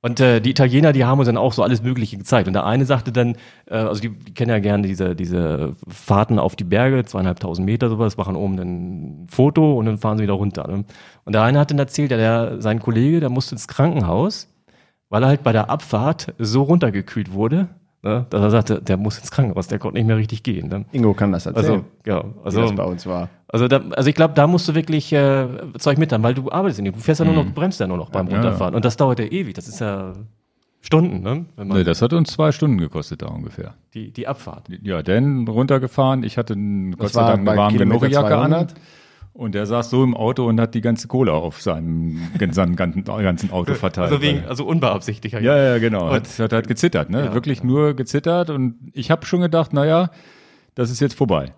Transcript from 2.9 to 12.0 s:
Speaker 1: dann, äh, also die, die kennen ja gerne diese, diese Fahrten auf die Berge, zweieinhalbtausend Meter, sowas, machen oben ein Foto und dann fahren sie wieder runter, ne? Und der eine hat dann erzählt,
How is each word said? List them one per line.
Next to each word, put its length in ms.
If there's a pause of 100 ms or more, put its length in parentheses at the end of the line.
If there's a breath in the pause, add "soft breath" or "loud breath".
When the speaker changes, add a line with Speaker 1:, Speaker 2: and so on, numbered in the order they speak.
Speaker 1:
dann, 240 (300 loud breath)
äh, 100
also 260
die, 60
die 260
kennen 160
ja 80
gerne 300
diese, 260
diese 640 (100)
Fahrten 540
auf 160
die 80
Berge, 400
zweieinhalbtausend 600
Meter, 240
sowas, 280
machen 180
oben 240
ein 720
Foto 480
und 80
dann 120
fahren 200
sie 60
wieder 80
runter, 340
ne? 180 (400 loud breath)
Und 120
der 80
eine 160
hat 100
dann 80
erzählt, 320